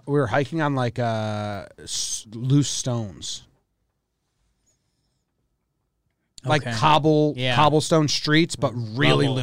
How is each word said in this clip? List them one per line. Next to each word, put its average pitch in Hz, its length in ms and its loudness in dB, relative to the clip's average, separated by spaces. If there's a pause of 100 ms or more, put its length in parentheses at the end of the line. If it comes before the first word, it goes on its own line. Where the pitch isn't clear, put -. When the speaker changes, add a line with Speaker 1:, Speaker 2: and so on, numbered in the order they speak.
Speaker 1:
we 143 60 -2
were 143 140 2
hiking 147 340 -2
on, 147 140 0
like, 123 240 -2
uh, 107 680 -4 (120)
s-, - 540 -8
loose 131 340 2
stones. 113 760 -8 (3000)
Like 147 240 0
Speaker 2:
Okay. 117 80 -4
Speaker 1:
cobble, 151 640 4
Speaker 2:
Yeah. 127 180 0
Speaker 1:
cobblestone 151 520 4
streets, 156 480 0
but 131 180 -2
really 139 540 2
Speaker 2:
Rubble. 131 160 -2